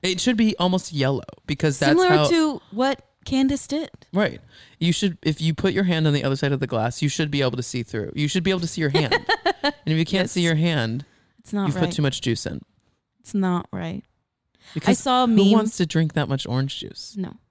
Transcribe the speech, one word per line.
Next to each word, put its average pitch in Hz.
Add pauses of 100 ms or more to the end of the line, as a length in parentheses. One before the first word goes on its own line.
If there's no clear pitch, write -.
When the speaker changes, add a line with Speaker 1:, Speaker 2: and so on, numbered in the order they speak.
Speaker 1:
It 180
should 247
be 214
almost 180
yellow 135 (240)
because 151
that's 208
Speaker 2:
Similar 370
Speaker 1:
how 302
Speaker 2:
to 311 (100)
what 254 (240)
Candace 269
did. 302 (240)
Speaker 1:
Right. 185 (400)
You 170
should, 185
if 151
you 160
put 190
your 196
hand 160
on 147
the 143
other 135
side 139
of 139
the 135
glass, 117
you 147
should 151
be 143
able 127
to 123
see 120
through. -
You 147
should 175
be 185
able 190
to 170
see -
your 147
hand. 151
Speaker 2:
<laughs> - (380)
Speaker 1:
And 285
if 160
you 165
can't 190
see 180
Speaker 2:
Yes. 170
Speaker 1:
your 165
hand, 143 (340)
Speaker 2:
It's -
not 196
Speaker 1:
you've 147
Speaker 2:
right. 180
Speaker 1:
put 175
too 160
much 139
juice 117
in. - (580)
Speaker 2:
It's -
not 185
right. 180 (720)
Speaker 1:
Because -
Speaker 2:
I 208
saw 254
a 247
Speaker 1:
who 226
Speaker 2:
meme. 196
Speaker 1:
wants 214
to 180
drink 160
that 147
much 135
orange 131
juice? -
Speaker 2:
No. 185 (160)